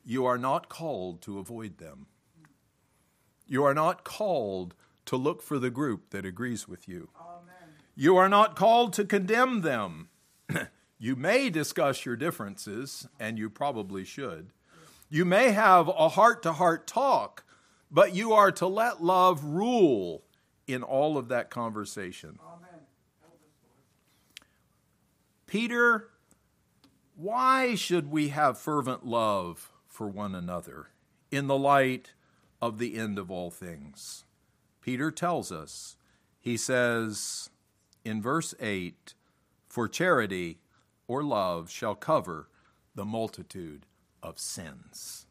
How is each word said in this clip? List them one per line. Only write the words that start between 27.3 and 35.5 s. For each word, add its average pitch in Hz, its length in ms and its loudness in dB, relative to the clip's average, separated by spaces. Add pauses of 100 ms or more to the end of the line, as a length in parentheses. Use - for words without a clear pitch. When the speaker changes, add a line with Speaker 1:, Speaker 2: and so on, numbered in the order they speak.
Speaker 1:
should 165 360 0
we 151 160 2
have 139 320 2
fervent 135 460 -2
love 101 680 -2 (160)
for - 200 -10
one 98 280 -6
another 87 540 -10 (420)
in 139 160 -2
the 139 100 2
light 139 540 2 (500)
of 113 160 -4
the 120 180 -6
end 110 220 -4
of 95 140 -8
all 90 180 -8
things? - 760 -16 (560)
Peter 127 300 -4
tells 165 380 -4
us, - 460 -14 (440)